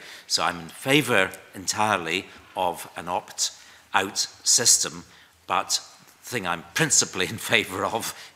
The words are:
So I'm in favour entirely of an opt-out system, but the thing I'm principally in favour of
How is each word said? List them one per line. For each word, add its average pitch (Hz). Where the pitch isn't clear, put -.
So -
I'm 87
in 82
favour 120
entirely 98
of 87
an 87
opt-out -
system, 87
but -
the -
thing 110
I'm 87
principally 127
in 107
favour 101
of 101